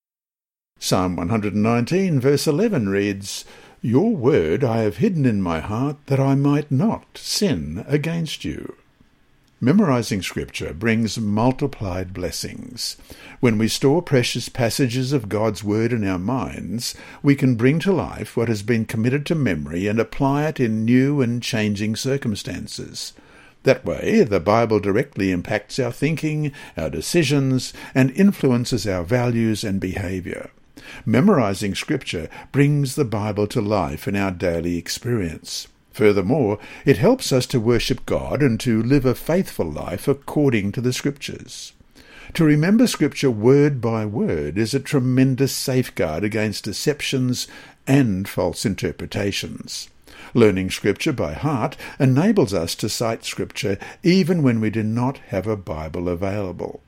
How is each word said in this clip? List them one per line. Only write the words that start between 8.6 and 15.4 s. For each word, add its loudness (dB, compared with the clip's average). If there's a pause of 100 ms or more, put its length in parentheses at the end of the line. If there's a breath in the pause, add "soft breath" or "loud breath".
Memorizing 2
Scripture -8
brings 0
multiplied -2
blessings. -10 (440 loud breath)
When 2
we 2
store 2
precious 0
passages -2
of -2
God's -2